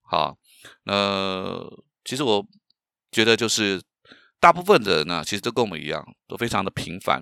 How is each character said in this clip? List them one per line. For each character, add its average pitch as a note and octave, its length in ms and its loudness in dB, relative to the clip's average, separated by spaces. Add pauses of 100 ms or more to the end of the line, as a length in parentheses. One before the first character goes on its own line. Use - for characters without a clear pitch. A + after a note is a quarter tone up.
好， D2 340 -4 (480)
那 G2 720 -2 (460)
其 - 140 -8
实 D3 60 -4
我 G#2 220 2 (680)
觉 A2 100 2
得 A2+ 140 4
就 A2+ 100 -2
是 G2+ 340 0 (600)
大 F3 100 10
部 E3+ 100 -2
分 F3 220 4
的 F#2 140 2
人 D2+ 100 0
呢， E2 160 -4
其 - 80 -6
实 G2+ 100 -4
都 - 80 -4
跟 A#2+ 140 0
我 G#2+ 60 -2
们 D#2+ 120 -10
一 D2 60 -10
样， D2+ 180 -6 (220)
都 - 80 -10
非 A#2 140 -4
常 G2 160 0
的 F#2+ 60 -4
平 F2 280 -8
凡 D2 220 -2